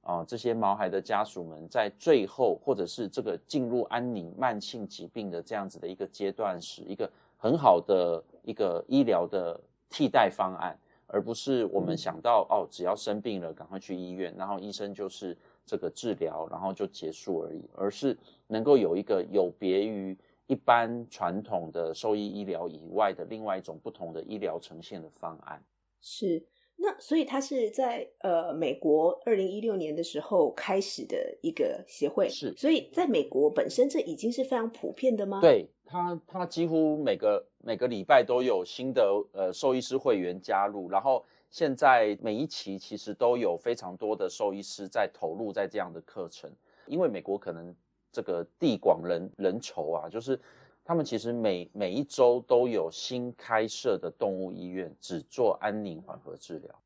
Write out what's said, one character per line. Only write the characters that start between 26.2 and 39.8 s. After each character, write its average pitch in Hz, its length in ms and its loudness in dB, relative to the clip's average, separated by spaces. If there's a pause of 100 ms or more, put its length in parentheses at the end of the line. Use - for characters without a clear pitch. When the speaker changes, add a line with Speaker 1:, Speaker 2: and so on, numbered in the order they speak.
Speaker 2:
那 392 240 -2
所 - 160 0
以 320 80 4
它 269 160 -4
是 262 300 -2
在， 240 360 -2 (120)
呃， 170 340 0
美 147 220 0
国 160 500 4
二 233 100 4
零 190 140 2
一 208 140 -6
六 220 140 0
年 156 180 -2
的 165 100 -2
时 147 160 -6
候 180 320 4
开 - 260 0
始 - 280 -4
的 - 340 -4
一 165 120 -2
个 - 340 0
协 - 200 -4
会， - 220 2
Speaker 1:
是。 - 260 -6
Speaker 2:
所 285 160 2
以 311 220 2
在 349 140 0
美 196 160 4
国 139 260 4
本 147 220 2
身 262 180 4
这 294 120 0
已 165 140 -4
经 220 160 -2
是 254 140 0
非 262 100 -2
常 226 160 0
普 - 220 -10
遍 254 240 2
的 202 80 0
吗？ 196 160 -2
Speaker 1:
对， 131 260 8 (200)
它， 175 400 -4
它 185 180 -6
几 170 220 -2
乎 160 320 4
每 135 180 2
个， 104 260 2 (160)
每 113 180 -4
个 123 100 0
礼 113 160 -2
拜 131 200 8
都 120 200 2
有 110 200 2
新 127 300 -6
的， 113 160 6 (240)
呃， 95 200 0
兽 - 220 2
医 127 60 0